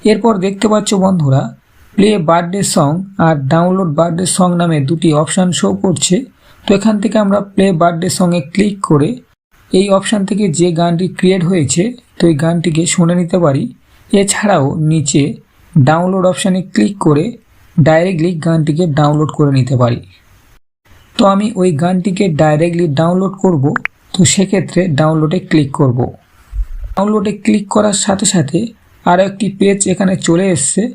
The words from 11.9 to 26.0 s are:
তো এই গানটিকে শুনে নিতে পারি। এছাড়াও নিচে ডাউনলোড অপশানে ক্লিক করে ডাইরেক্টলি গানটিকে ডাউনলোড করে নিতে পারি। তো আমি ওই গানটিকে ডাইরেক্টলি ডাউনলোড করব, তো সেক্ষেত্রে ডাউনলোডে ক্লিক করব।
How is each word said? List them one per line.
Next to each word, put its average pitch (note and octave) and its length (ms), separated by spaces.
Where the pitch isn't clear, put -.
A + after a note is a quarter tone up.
তো - 120
এই D#3+ 140
গানটিকে E3 400
শুনে E3+ 280
নিতে F3 220
পারি। D3 200
এছাড়াও G3 560
নিচে D3 300
ডাউনলোড F3 580
অপশানে F#3 300
ক্লিক G#3 220
করে D3+ 180
ডাইরেক্টলি E3 440
গানটিকে D#3+ 380
ডাউনলোড D3+ 400
করে D3 220
নিতে B2+ 220
পারি। A#2+ 180
তো A3+ 60
আমি G#3 140
ওই F#3 80
গানটিকে F#3 420
ডাইরেক্টলি E3 440
ডাউনলোড F#3 440
করব, D#3+ 220
তো F#3 80
সেক্ষেত্রে F#3 480
ডাউনলোডে D#3 400
ক্লিক D3+ 200
করব। B2+ 200